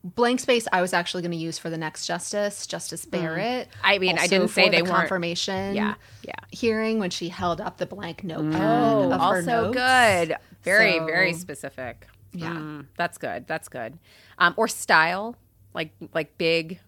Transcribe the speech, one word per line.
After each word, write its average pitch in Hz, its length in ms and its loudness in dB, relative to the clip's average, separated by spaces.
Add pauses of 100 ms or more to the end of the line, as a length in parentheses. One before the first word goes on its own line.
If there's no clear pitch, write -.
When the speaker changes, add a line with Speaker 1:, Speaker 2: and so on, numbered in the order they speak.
Speaker 1:
blank 240 380 0
space 240 300 2
I 185 120 2
was 180 100 -2
actually 175 300 -2
gonna 170 140 -4
use 165 200 -6
for - 140 -8
the 160 80 -6
next 156 280 -8
justice, 202 600 -4
Justice - 400 -10
Speaker 2:
Mm. - 40 -18
Speaker 1:
Barrett. 180 580 -4 (140)
Speaker 2:
I 196 160 4
mean, 185 200 2
I 170 40 2
Speaker 1:
Also 180 60 2
Speaker 2:
didn't 190 200 4
say 190 180 4
Speaker 1:
for 180 40 6
Speaker 2:
they 170 80 4
Speaker 1:
the 170 60 4
Speaker 2:
weren't. 180 120 0
Speaker 1:
confirmation 185 800 -2
Speaker 2:
Yeah, 208 200 -2 (280)
yeah. - 120 -14 (160)
Speaker 1:
hearing 220 480 0
when 190 120 0
she 170 200 -6
held 175 300 -2
up - 180 -8
the - 80 -4
blank 185 360 -12
notepad 160 380 -2
Speaker 3:
Mm. - 0 -
Speaker 2:
Oh, - 520 4
Speaker 1:
of - 80 0
her 170 60 4 (100)
Speaker 2:
also 220 360 0
Speaker 1:
notes. 254 40 -2
Speaker 2:
good. 233 600 4 (260)
Very, 190 360 4
Speaker 1:
So, 160 80 -2
Speaker 2:
very 175 260 2
specific. 135 760 -10 (260)
Speaker 1:
yeah. 165 200 -6
Speaker 2:
Mm, 151 340 -10 (100)
that's 170 200 -4
good. 123 300 -8
That's 160 220 -8
good. 120 300 -12 (380)
Um, 175 220 4
or 220 100 2
style, 180 680 2 (360)
like, 160 200 -8 (200)
like 156 240 -4
big 165 520 0